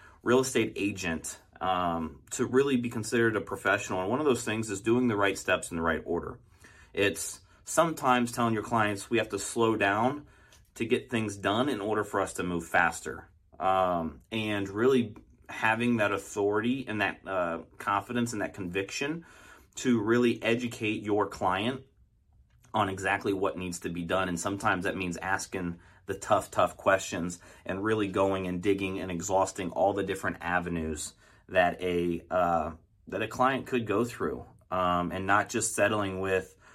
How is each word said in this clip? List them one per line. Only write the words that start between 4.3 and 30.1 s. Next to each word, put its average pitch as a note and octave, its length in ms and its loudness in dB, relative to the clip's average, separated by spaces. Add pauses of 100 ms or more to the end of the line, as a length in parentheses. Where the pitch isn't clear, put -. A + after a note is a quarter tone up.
things A2 240 -2
is G2 140 -6
doing A#2+ 260 4
the G#2+ 80 2
right G2 220 2
steps F2+ 320 0
in E2 80 -6
the E2 40 -2
right D#2+ 220 0
order. E2+ 340 -4 (540)
It's - 480 -2 (240)
sometimes C3 680 2
telling A#2 200 2
your G#2+ 100 0
clients, G#2 460 0
"We A#2 80 0
have A2 140 0
to G2+ 80 -2
slow A2+ 380 2
down G#2+ 500 2 (480)
to A#2+ 100 -6
get A#2 240 0
things G#2+ 300 -2
done G#2+ 320 2
in G#2+ 100 -2
order G#2 240 0
for G#2 160 -2
us F#2 140 -2
to - 80 -4
move F2 240 -2
faster." - 640 -2 (300)
Um, F2+ 600 2 (100)
and G#2+ 380 -2
really A2 480 2 (320)
having A#2 480 0
that G2+ 160 2
authority G#2+ 760 0
and G#2+ 140 -4
that, F#2+ 260 -2
uh, F2 340 -2 (180)
confidence A#2 560 -2
and G#2 80 -4
that - 100 -4
conviction G2+ 720 -4 (520)
to B2 220 2
really A#2 440 4
educate A2+ 600 -2
your G#2 240 2
client G2+ 540 -2 (920)
on G2+ 160 2
exactly F#2+ 420 0
what F#2+ 240 0
needs F2+ 240 -6
to F#2+ 80 -6
be F2 140 -4
done. F#2 260 0
And F2 100 -2
sometimes G2 460 0
that F#2+ 100 -2
means F2 220 -4
asking F#2 640 -4 (260)
the - 80 -6
tough, - 380 0
tough F2+ 260 0
questions F2+ 640 0 (260)
and F#2+ 180 -6
really G#2+ 260 0
going F#2+ 380 0
and F2+ 160 -4
digging G2 360 0
and F#2 120 -6
exhausting F#2 600 -2
all G2 240 2
the G2 80 0
different F#2 400 -4